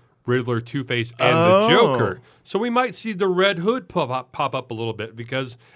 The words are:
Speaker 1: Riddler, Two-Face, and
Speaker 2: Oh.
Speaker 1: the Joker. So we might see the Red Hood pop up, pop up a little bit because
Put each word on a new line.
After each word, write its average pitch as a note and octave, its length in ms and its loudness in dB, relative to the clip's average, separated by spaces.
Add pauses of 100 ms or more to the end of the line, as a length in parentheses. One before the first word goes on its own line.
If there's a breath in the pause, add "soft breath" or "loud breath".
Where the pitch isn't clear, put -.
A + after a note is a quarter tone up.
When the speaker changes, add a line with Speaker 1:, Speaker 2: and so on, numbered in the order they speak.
(260 soft breath)
Speaker 1:
Riddler, B2 360 -2
Two-Face, A#2+ 560 -6
and - 200 2
Speaker 2:
Oh. F3+ 260 6
Speaker 1:
the A3+ 60 2
Joker. A#2+ 520 2 (220 soft breath)
So - 160 -4
we A#3 100 -2
might B3 260 0
see A3 180 -8
the F#3+ 140 0
Red F#3 320 2
Hood G#3+ 300 -2
pop D3+ 220 -2
up, B2+ 200 -6
pop C#3+ 220 -4
up C3 180 -8
a - 20 -6
little A2+ 200 -6
bit G#2 220 -10
because A#2+ 420 -8 (180 soft breath)